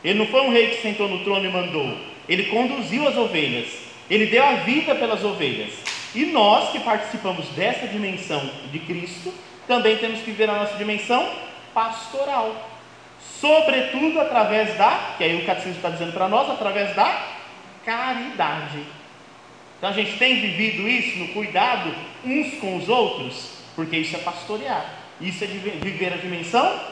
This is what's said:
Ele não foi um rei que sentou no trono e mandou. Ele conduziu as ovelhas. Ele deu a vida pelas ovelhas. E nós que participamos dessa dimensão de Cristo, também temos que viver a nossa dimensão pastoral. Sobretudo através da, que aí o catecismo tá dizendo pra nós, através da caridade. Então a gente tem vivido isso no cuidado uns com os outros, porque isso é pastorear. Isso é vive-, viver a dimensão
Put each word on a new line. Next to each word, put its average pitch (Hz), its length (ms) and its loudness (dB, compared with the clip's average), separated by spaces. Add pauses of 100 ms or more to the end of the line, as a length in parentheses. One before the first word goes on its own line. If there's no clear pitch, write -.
Ele 202 160 2
não 214 80 2
foi 254 140 4
um 262 100 4
rei 226 200 6
que - 100 -4
sentou 208 260 0
no 185 160 -4
trono 196 220 0
e 180 40 0
mandou. 156 480 -2 (300)
Ele 185 200 0
conduziu 247 600 0
as 226 80 2
ovelhas. 151 540 0 (400)
Ele 214 160 4
deu 254 180 6
a 277 120 6
vida 254 400 2
pelas 214 280 0
ovelhas. 143 480 -2 (420)
E 254 120 0
nós 240 460 6
que 240 100 -4
participamos 196 680 -2
dessa 196 380 -2
dimensão 190 540 -4 (280)
de 147 100 -8
Cristo, 175 540 -8 (320)
também 220 300 4
temos 220 240 -2
que - 120 -8
viver 208 180 2
a 208 60 2
nossa 202 200 -2
dimensão 214 500 0 (480)
pastoral. 233 960 -2 (720)
Sobretudo 302 800 4
através 214 580 4
da, - 400 4
que 180 60 -2
aí 170 180 2
o - 40 -4
catecismo 185 360 -2
tá 175 80 0
dizendo 170 220 -4
pra 190 160 0
nós, 226 220 4
através 202 460 -2
da 269 320 2 (560)
caridade. 220 960 -2 (1000)
Então 190 120 -2
a 202 40 -2
gente 196 240 -2
tem 254 220 4
vivido 202 480 0
isso 240 300 0
no 170 120 -6
cuidado 196 640 0 (320)
uns 269 360 0
com 190 180 -4
os 170 100 -6
outros, - 760 0 (120)
porque 160 220 -2
isso 160 180 -2
é 170 40 -4
pastorear. 214 680 -4 (340)
Isso 185 240 -6
é 202 40 -4
vive-, 190 340 -6
viver 180 320 -4
a 175 40 -6
dimensão 185 600 0 (120)